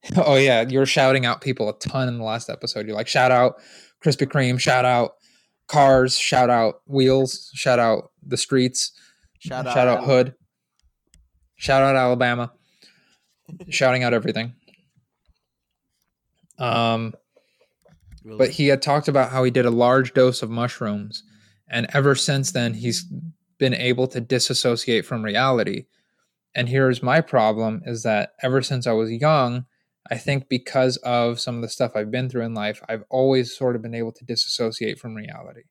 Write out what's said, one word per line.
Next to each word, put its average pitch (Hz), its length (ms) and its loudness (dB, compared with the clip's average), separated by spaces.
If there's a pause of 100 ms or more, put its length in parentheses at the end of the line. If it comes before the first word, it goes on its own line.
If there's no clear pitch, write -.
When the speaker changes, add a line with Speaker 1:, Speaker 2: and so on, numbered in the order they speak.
(180)
Speaker 1:
Oh, 147 180 4
yeah, 131 320 6
you 131 100 0
were 135 80 4
shouting 131 380 2
out 120 160 -2
people 123 300 -4
a - 80 -12
ton 131 300 -4
in 120 100 -6
the 113 60 -8
last 113 260 -8
episode. 107 360 -8
You're 107 80 -8
like, 110 140 -6
"Shout 127 240 2
out 123 220 4 (480)
Krispy 139 240 0
Kreme, 127 340 0
shout 127 240 2
out 120 300 2 (520)
cars, 135 520 4
shout 127 320 2
out 113 340 0
wheels, 131 720 0
shout 127 240 0
out 117 340 0 (100)
the 131 140 -6
streets, - 560 -2 (460)
Speaker 2:
Shout 127 260 -8
Speaker 1:
shout - 20 -4
Speaker 2:
out 123 220 2
Speaker 1:
out 117 120 2
Speaker 2:
Al- - 40 -10
Speaker 1:
Hood, 127 300 2 (1200)
shout 135 260 2
out 135 140 4
Alabama," 123 560 0 (560)
Speaker 2:
<laughs> - 600 -20
Speaker 1:
shouting 127 320 0
out 120 100 0
everything. 113 400 -4 (2000)
Um, 113 560 -2 (1080)
Speaker 2:
Really? 107 160 -18
Speaker 1:
but 131 120 4
he 143 180 0
had 135 140 2
talked 147 260 0
about 131 220 2
how 131 140 0
he 127 60 4
did 127 160 2
a 120 40 2
large 123 440 4
dose 127 280 4
of 113 80 -8
mushrooms, 107 720 -6 (460)
and 117 260 -6
ever 139 200 4
since 135 380 -4
then, 117 220 -4
he's 117 300 -6 (540)
been 127 160 0
able 123 340 0
to 123 120 -8
disassociate 117 840 -2
from 117 180 -8
reality. 110 600 -2 (680)
And 123 140 -2
here's 131 340 2
my 139 200 2
problem, 110 640 0
is 117 180 -8
that 107 380 -2
ever 131 200 0
since 123 240 -4
I 117 60 0
was 110 200 0
young, 127 520 0 (460)
I 113 80 -4
think 139 320 -4
because 127 480 0
of 120 420 -2
some 120 160 -8
of 117 60 -8
the 113 60 -8
stuff - 280 -4
I've 107 140 -6
been 127 180 -4
through 123 160 -6
in 117 100 -8
life, 104 340 -6
I've 110 220 -8
always 131 460 2
sort 123 200 -2
of 110 60 -6
been 117 120 -10
able 113 180 -6
to - 120 -20
disassociate 113 760 -6
from 113 160 -14
reality 110 560 -18